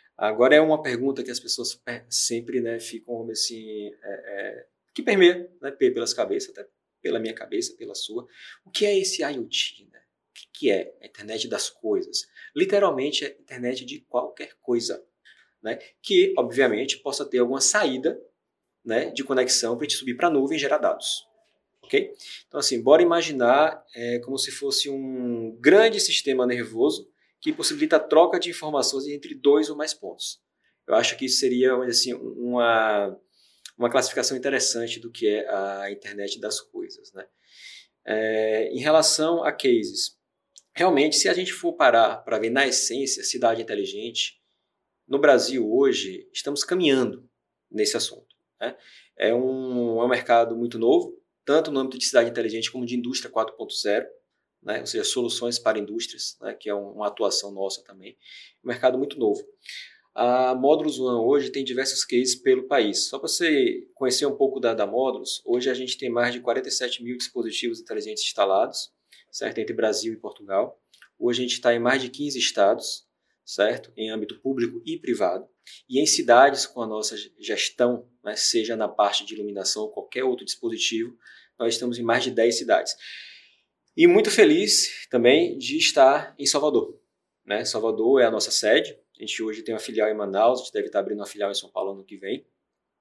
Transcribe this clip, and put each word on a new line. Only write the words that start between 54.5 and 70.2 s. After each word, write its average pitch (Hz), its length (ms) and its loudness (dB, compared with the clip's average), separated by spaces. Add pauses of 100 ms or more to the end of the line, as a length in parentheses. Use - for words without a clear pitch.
né? 107 160 -6
Ou 131 60 -12
seja, 113 180 -4
soluções 120 560 -4
para 110 180 0
indústrias, 104 640 -8
né? 110 140 -10
Que - 160 -12
é 101 60 -2
um, 101 180 -8
uma 104 140 -4
atuação 101 440 -2
nossa 98 320 -6
também. 98 340 -20 (460)
Um 123 60 -10
mercado 127 280 2
muito 143 220 -4
novo. 107 240 0 (680)
A 127 420 2
Módulos 143 440 2
one 123 260 0
hoje 135 260 2
tem 139 120 -4
diversos 131 420 -4
cases 127 300 0
pelo 127 280 2
país. 107 420 0
Só - 140 -8
pra 165 80 -8
você 151 640 0
conhecer 131 320 0
um 139 100 0
pouco 135 240 0
da, 117 140 2
da 110 120 0
Módulos, 123 600 -2
hoje 123 240 0
a 123 40 0
gente 127 240 -8
tem 127 120 -6
mais 120 240 0
de 123 60 -10
quarenta 120 300 -4
e - 20 -4
sete 123 320 -6
mil 120 140 -8
dispositivos 117 640 -6
inteligentes 107 440 -8
instalados, 101 680 0 (380)
certo? 110 280 -8
Entre 117 140 -4
Brasil 110 400 -2
e 110 40 -14
Portugal. 104 640 -4 (360)